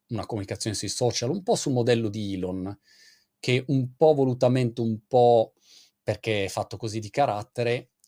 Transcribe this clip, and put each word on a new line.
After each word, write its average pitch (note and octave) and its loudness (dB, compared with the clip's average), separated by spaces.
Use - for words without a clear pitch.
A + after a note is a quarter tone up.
una G#2+ -6
comunicazione G#2 -6
sui G#2 -6
social, A#2+ -2
un F#3 -4
po' A3 2
sul - -2
modello A#2 2
di G#2 -4
Elon, F#2 -6
che B2+ 0
un C3 -2
po' D#3 6
volutamente, B2+ 2
un A2+ -2
po' A#2+ 4
perché G#2 -4
è F#2+ -4
fatto - -8
così A2 -8
di G#2 -14
carattere, A#2+ -2